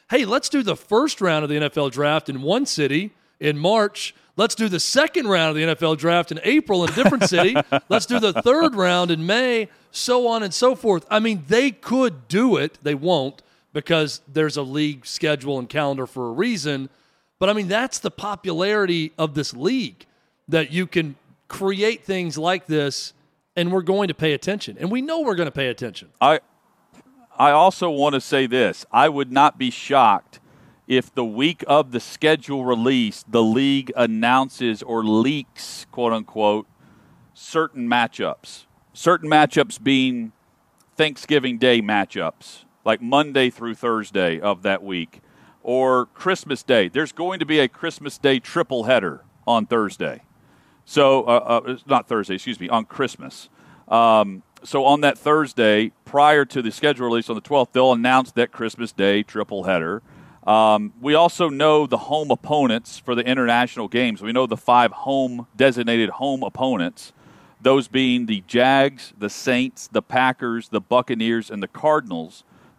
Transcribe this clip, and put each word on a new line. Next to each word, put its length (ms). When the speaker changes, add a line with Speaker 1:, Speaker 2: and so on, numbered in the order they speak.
Speaker 1:
Hey, 160
let's 220
do 140
the 140
first 460
round 220
of 60
the 80
N 60
F 120
L 140
draft 400
in 140
one 240
city 440
in 180
March. 560
Let's 200
do 120
the 120
second 480
round 220
of 60
the 80
N 60
F 140
L 120
draft 360
in 120
April 400
in 80
a 40
different 300
city. 300
Speaker 2:
<laughs> 160
Speaker 1:
Let's 160
do 140
the 140
third 420
round 340
in 160
May," 440
so 360
on 160
and 100
so 220
forth. 340
I 100
mean, 280
they 240
could 560
do 300
it. 260
They 120
won't 460
because 540
there's 300
a 60
league 420
schedule 520
and 100
calendar 380
for 220
a 40
reason. 580
But, 100
I 40
mean, 140
that's 320
the 120
popularity 1080
of 160
this 200
league, 520
that 240
you 160
can 280
create 560
things 320
like 300
this, 460
and 160
we're 100
going 260
to 60
pay 200
attention. 460
And 100
we 120
know 200
we're 140
gonna 160
pay 160
attention. 420
Speaker 2:
I, 180
I 140
also 380
wanna 320
say 260
this. 440
I 180
would 220
not 260
be 140
shocked 680
if 260
the 120
week 420
of 240
the 80
schedule 640
release, 640
the 160
league 520
announces 840
or 220
leaks, 880
quote 220
unquote, 520
certain 560
matchups. 800
Certain 360
matchups 540
being 480
Thanksgiving 640
Day 240
matchups, 840
like 160
Monday 480
through 260
Thursday 640
of 220
that 200
week, 380
or 420
Christmas 540
Day. 280
There's 240
going 260
to 60
be 140
a 100
Christmas 480
Day 220
triple 440
header 380
on 180
Thursday. 580
So, 400
uh, 420
uh, 200
not 240
Thursday, 260
excuse 240
me, 80
on 160
Christmas. 640
Um, 560
so 180
on 160
that 180
Thursday, 760
prior 400
to 180
the 100
schedule 360
release 220
on 60
the 60
twelfth, 300
they'll 220
announce 400
that 180
Christmas 400
Day 320
triple 400
header. 380
Um, 540
we 160
also 320
know 400
the 100
home 320
opponents 680
for 160
the 80
international 640
games. 340
We 120
know 120
the 120
five 340
home, 640
designated 540
home 340
opponents, 720
those 260
being 380
the 200
Jags, 720
the 120
Saints, 580
the 140
Packers, 640
the 140
Buccaneers, 680
and 140
the 60
Cardinals. 720